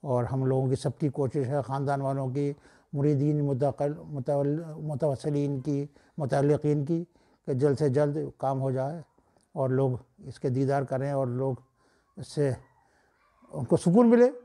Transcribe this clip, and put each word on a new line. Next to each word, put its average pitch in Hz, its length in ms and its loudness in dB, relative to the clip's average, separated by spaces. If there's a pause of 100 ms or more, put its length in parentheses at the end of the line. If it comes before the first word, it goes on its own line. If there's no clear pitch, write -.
और 123 220 0
हम 131 220 -2
लोगों 131 240 0
की 135 60 0
सबकी 147 340 -2
कोशिश 139 360 -2
है, 139 160 -2
ख़ानदान 139 400 -2
वालों 135 260 -2
की, 143 260 -4 (380)
मुरीदीन, 147 500 2
मुतक़ल-, 143 540 0 (100)
मुतवल-, 143 560 -2 (200)
मुतवस्सिलीन 143 800 -2
की, 143 280 -2 (300)
मुतअल्लिक़ीन 147 640 2
की, 165 160 -2 (480)
कि 143 60 0
जल्द 135 240 2
से 151 120 2
जल्द 147 500 0
काम 135 180 -2
हो 135 140 -2
जाए 139 300 -4 (520)
और 135 160 -2
लोग 131 280 2 (300)
इसके 135 220 -4
दीदार 135 340 0
करें 135 280 -4
और 135 180 0
लोग 127 320 -4 (540)
इससे 139 380 -2 (960)
उनको 151 240 0
सुकून 190 300 6
मिले। 240 240 8 (140)